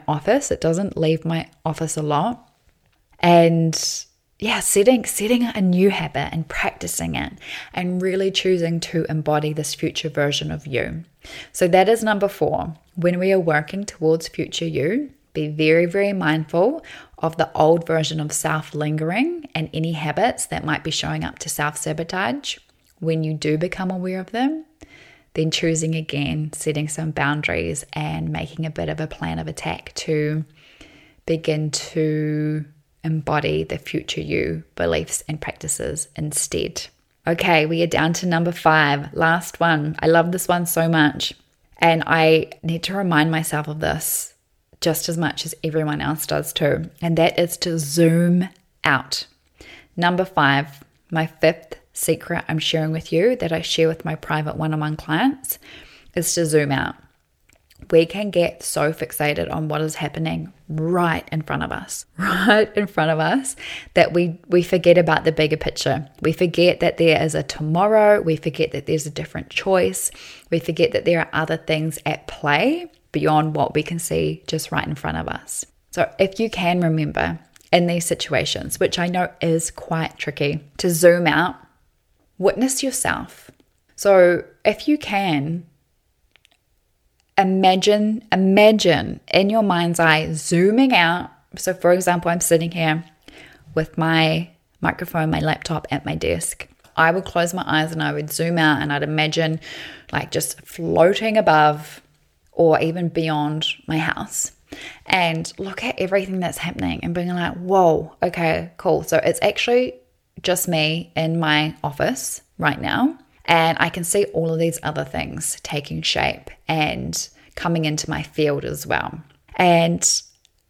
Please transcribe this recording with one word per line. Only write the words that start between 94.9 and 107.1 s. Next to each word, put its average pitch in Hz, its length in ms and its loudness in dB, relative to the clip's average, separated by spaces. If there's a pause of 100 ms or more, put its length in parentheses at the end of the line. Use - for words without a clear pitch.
my 156 80 -2
laptop 156 520 -4
at 147 140 -6
my - 100 -6
desk. - 520 -4 (280)
I 165 160 4
would 185 140 -2
close 175 280 -2
my 180 120 -6
eyes 156 260 0
and 160 120 -4
I 147 100 -2
would 151 160 -6
zoom 165 280 -2
out 156 240 2
and 147 100 -4
I'd 143 120 -2
imagine, 156 560 0 (520)
like, 143 180 -4
just - 320 -6
floating 190 760 2
above 156 640 2 (500)
or 160 300 4
even 165 280 -2
beyond 156 560 -2 (220)
my 160 100 -2
house - 540 -6 (540)
and 165 520 -2
look 190 260 -10
at 247 160 -6
everything 190 400 -2
that's - 200 -6
happening 170 440 -6
and 170 120 -4